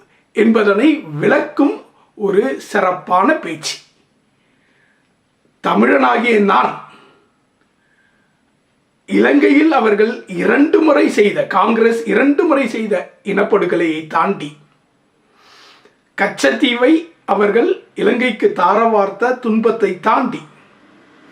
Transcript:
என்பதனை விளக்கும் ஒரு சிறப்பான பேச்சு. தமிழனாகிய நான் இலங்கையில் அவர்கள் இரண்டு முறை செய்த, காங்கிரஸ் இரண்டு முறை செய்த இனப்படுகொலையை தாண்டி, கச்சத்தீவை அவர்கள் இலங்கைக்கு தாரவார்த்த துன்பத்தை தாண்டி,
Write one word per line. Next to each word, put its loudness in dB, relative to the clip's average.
என்பதனை 2
விளக்கும் -2
ஒரு 0
சிறப்பான -2
பேச்சு. -8
தமிழனாகிய 0
நான் 0
இலங்கையில் 4
அவர்கள் 2
இரண்டு 0
முறை 2
செய்த, 0
காங்கிரஸ் 0
இரண்டு 0
முறை 0
செய்த -4
இனப்படுகொலையை -2
தாண்டி, -4
கச்சத்தீவை 0
அவர்கள் 0
இலங்கைக்கு 0
தாரவார்த்த 0
துன்பத்தை -2
தாண்டி, -2